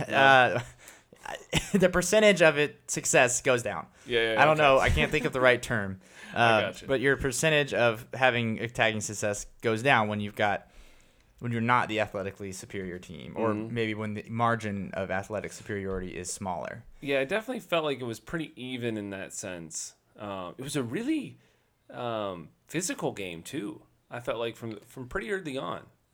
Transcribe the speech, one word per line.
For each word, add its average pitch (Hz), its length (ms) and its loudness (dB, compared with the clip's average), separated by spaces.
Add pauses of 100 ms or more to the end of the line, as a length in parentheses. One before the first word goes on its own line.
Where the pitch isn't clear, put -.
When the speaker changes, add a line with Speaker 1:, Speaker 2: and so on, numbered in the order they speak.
Speaker 1:
yeah. 127 540 8 (680)
Speaker 2:
uh, - 60 -10 (400)
<laughs> 175 40 6
the 180 120 6
percentage 180 520 6
of 156 160 8
it 147 220 0 (100)
success 135 520 4
goes 123 220 2
down. 92 240 -6 (180)
Speaker 1:
Yeah, 120 160 0
yeah, 113 120 2
yeah, 110 80 6
Speaker 2:
I 143 40 10
don't 156 80 6
Speaker 1:
okay. 151 80 2
Speaker 2:
know. 135 180 8
I 110 100 4
can't 147 220 2
think 151 140 0
of 143 80 -2
the 131 80 0
right 123 200 6
term. 98 380 -4 (180)
Speaker 1:
<laughs> - 160 -18
I - 60 -4
Speaker 2:
Uh, 113 220 6
Speaker 1:
gotcha. 95 240 -6
Speaker 2:
but 135 140 0
your 135 180 2
percentage 143 560 0
of 113 400 2
having 120 460 2
attacking 113 420 0
success 104 440 -4 (160)
goes 110 200 0
down 120 280 4
when 104 100 -2
you've 104 160 -8
got, 101 340 0 (720)
when 120 120 -6
you're 117 100 -2
not 117 280 2
the 107 120 -2
athletically 98 500 -6
superior 92 480 -10
team, 71 360 -16
or 107 180 0
Speaker 1:
Mm-hmm. 113 200 -6
Speaker 2:
maybe 113 220 -2
when 107 180 -6
the 104 160 -8
margin 110 640 -2
of 92 160 -4
athletic 95 440 -6
superiority 95 600 -8
is 90 160 -8
smaller. 90 520 -8 (180)
Speaker 1:
Yeah, 139 200 0
it 139 80 -4
definitely 220 320 -6
felt 170 240 -2
like 139 140 -4
it 127 60 -8
was 113 140 -8
pretty - 360 -8
even 120 420 -6
in 101 140 -8
that 95 220 -10
sense. 85 600 -10 (240)
Um, 95 380 -10
it - 60 -12
was 156 120 -8
a 139 80 -2
really, 220 540 -6 (540)
um, 104 580 -6 (180)
physical 160 460 -4
game 90 280 -10
too. 190 400 -10 (300)
I 123 100 -10
felt 120 180 -4
like 117 160 -4
from, 110 300 -10
from 127 240 -16
pretty 214 220 -6
early 160 260 -6
on, 143 240 -8 (320)